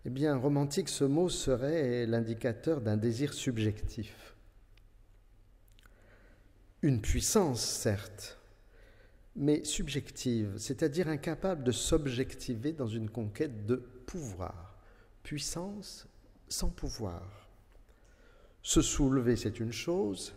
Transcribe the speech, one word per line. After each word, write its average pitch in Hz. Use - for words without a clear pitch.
Eh 135
bien, 139
romantique, 143
ce -
mot 147
serait 131
l'indicateur 117
d'un 107
désir 120
subjectif. -
Une 131
puissance, 151
certes, -
mais 147
subjective, 120
c'est-à-dire 147
incapable 160
de 123
s'objectiver 131
dans 147
une 110
conquête 110
de 117
pouvoir. 98
Puissance 185
sans -
pouvoir. 90
Se -
soulever, 131
c'est 107
une 113
chose 185